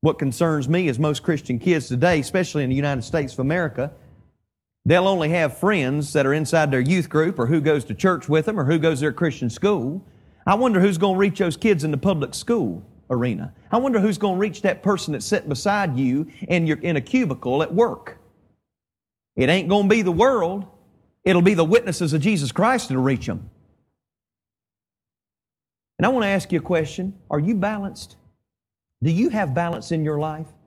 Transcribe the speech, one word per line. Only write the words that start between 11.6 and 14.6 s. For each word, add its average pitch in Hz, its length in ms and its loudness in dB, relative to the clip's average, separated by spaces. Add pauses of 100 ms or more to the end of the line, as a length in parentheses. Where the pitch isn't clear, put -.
in 156 60 -2
the 147 60 -2
public 160 380 -2
school 113 480 -2 (260)
arena. 120 460 -2 (180)
I 220 60 2
wonder 254 200 2
who's 196 200 2
gonna 190 180 0
reach 202 240 -2